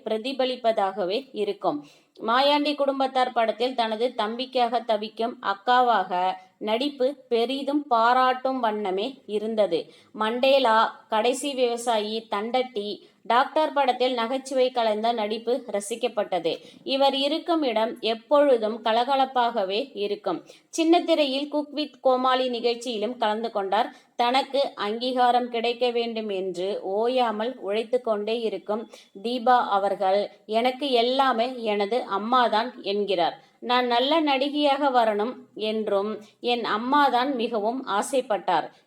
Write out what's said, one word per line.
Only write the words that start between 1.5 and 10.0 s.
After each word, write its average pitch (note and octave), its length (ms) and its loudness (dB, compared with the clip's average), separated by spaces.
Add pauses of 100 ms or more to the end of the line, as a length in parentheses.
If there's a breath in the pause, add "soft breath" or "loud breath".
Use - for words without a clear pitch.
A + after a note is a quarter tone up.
மாயாண்டி C#4+ 480 2
குடும்பத்தார் C4+ 640 0
படத்தில் A#3 440 -2
தனது A3 260 -2 (100)
தம்பிக்காக A#3+ 680 -2
தவிக்கும் A3+ 500 -4 (160)
அக்காவாக G3 840 2 (240 loud breath)
நடிப்பு B3+ 500 -2 (220)
பெரிதும் C4+ 580 0
பாராட்டும் B3+ 720 4
வண்ணமே G#3+ 480 -2 (180)
இருந்தது. G#3 540 0 (400 loud breath)